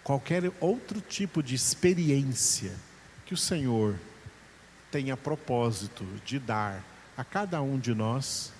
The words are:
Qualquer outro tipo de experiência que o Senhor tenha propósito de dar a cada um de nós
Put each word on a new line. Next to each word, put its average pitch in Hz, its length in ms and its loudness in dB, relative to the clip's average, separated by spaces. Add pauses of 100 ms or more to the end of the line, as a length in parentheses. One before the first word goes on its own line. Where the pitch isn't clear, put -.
Qualquer 170 460 2 (100)
outro 202 400 0
tipo - 420 -2
de 131 120 -2
experiência 139 1160 2 (540)
que 185 80 -6
o - 20 -2
Senhor 117 580 2 (960)
tenha 135 260 0
propósito 120 920 0 (180)
de 139 140 -4
dar 107 440 -2 (340)
a 127 80 -6
cada 185 360 -2
um 135 180 0
de 120 160 0
nós 113 640 -2